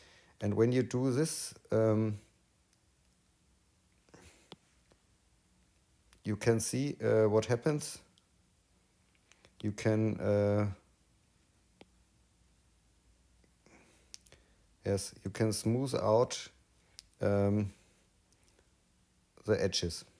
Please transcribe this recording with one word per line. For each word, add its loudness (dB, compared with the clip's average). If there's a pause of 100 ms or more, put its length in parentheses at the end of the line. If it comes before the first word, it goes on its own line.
(400)
And -2
when 4
you 2
do -2
this, -2 (160)
um, 2 (4000)
you -2
can 2
see, -4
uh, 4
what 2
happens. -2 (1600)
You -4
can, 0
uh, 2 (4000)
yes, -2 (120)
you -8
can 0
smooth -2
out, 0 (720)
um, 0 (1700)
the 2
edges. -4 (140)